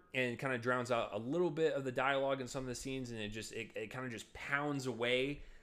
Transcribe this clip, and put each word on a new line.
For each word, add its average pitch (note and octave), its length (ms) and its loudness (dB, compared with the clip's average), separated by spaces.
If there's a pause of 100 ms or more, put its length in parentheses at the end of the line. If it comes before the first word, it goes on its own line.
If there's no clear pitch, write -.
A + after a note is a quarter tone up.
(120)
and B2 260 2
kinda C3 200 0
drowns B2 320 2
out A2+ 220 2
a G2+ 60 -2
little D#3+ 320 2
bit D#3 220 2
of C#3 120 0
the C3 80 0
dialogue C3+ 480 2
in B2 80 -6
some C3 160 -4
of B2+ 40 -4
the B2 60 -4
scenes, C3 380 -4
and A2+ 60 -6
it G#2 100 -2
just, G#2+ 240 -6
it, A2 220 -6
it G#2 160 -4
kinda B2+ 200 -6
just G#2+ 240 -10
pounds C#3+ 520 0
away B2+ 560 2 (200)